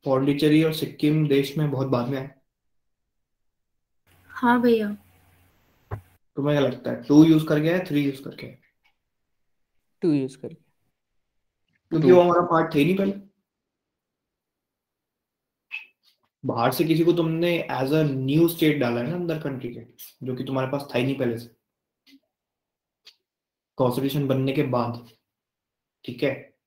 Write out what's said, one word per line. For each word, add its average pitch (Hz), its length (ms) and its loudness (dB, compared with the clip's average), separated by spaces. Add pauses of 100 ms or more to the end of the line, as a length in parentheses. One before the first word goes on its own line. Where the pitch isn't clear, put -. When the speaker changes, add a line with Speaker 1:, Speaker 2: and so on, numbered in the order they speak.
Speaker 1:
पौंडीचेरी 143 600 2
और 156 100 0
सिक्किम 151 540 0
देश 139 300 0
में 151 140 0
बहुत 135 160 -4
बाद 120 200 0
में 139 100 -4
आए? - 180 -12 (1900)
Speaker 2:
हाँ 240 340 0
भैया। 220 360 0 (1400)
Speaker 1:
तुम्हें 147 240 0
क्या 127 100 2
लगता 123 220 -8
है, 120 120 -8
टू 151 200 8
यूज़ 160 240 6
करके 156 220 0
आए, 180 100 0
थ्री 147 260 -2
यूज़ 135 180 -6
करके - 240 -16
आए? - 120 -20 (1400)
Speaker 3:
टू 175 100 2
यूज़ 131 260 -2
करके। - 260 -16 (1300)
Speaker 1:
क्योंकि 160 200 2
Speaker 3:
टू। 180 60 10
Speaker 1:
वो 175 60 10
हमारा 175 200 4
part 160 340 0
थे 143 40 4
ही 147 60 4
नहीं 190 120 0
पहले। 196 240 -4 (3250)
बाहर 120 260 0
से 165 120 -2
किसी 160 200 2
को 170 100 4
तुमने 165 580 -2
as 131 160 -4
a 156 200 2
new 135 420 2
state 151 300 0
डाला 120 220 -2
है 127 60 -6
ना 175 80 -6
अंदर 165 260 -6
country 127 320 -10
के, 113 120 -18 (380)
जो 127 120 -8
कि 120 80 -10
तुम्हारे 131 280 -4
पास 139 240 -6
था - 20 2
ही 127 60 0
नहीं 135 140 -4
पहले 117 200 -2
से, - 180 -16 (2250)
Constitution 135 520 -2
बनने 131 240 0
के 143 120 0
बाद, 120 460 -4 (960)
ठीक 120 180 -8
है? 135 320 -6 (120)